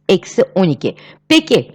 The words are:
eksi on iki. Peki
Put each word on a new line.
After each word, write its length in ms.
eksi 340
on 80
iki. 320
Peki 480